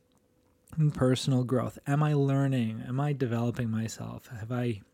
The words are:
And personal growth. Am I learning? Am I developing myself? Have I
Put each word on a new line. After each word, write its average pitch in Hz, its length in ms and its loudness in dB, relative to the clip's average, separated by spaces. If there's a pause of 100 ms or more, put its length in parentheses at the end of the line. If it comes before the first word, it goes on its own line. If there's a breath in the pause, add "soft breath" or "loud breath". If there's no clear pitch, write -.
(800)
And 151 140 4
personal 127 500 2
growth. 117 440 -2
Am 143 160 2
I 151 100 2
learning? 135 720 2
Am 127 140 -4
I 147 140 0
developing 117 560 0
myself? 113 580 -6 (120)
Have 113 120 -8
I 120 300 -2 (120)